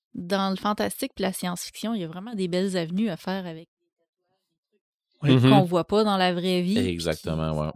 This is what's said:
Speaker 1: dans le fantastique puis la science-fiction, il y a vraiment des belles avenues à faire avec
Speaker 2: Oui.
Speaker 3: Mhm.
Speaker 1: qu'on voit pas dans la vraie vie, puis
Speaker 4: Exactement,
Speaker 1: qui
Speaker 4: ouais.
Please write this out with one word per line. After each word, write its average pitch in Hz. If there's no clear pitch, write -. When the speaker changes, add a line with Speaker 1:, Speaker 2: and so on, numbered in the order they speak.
Speaker 1:
dans 190
le 190
fantastique 208
puis -
la 190
science-fiction, 185
il 208
y -
a -
vraiment 185
des 190
belles 185
avenues 180
à 160
faire 190
avec 165
Speaker 2:
Oui. 143
Speaker 3:
Mhm. 127
Speaker 1:
qu'on 196
voit 170
pas 214
dans 208
la 185
vraie 180
vie, 180
puis -
Speaker 4:
Exactement, 80
Speaker 1:
qui 78
Speaker 4:
ouais. 76